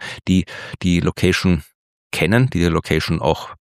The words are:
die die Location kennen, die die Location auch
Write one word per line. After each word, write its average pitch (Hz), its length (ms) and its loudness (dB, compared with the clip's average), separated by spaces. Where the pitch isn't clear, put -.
die 92 180 2
die 87 180 2
Location 87 640 0
kennen, 117 380 2
die 85 100 -4
die 85 60 4
Location 80 560 0
auch - 280 -2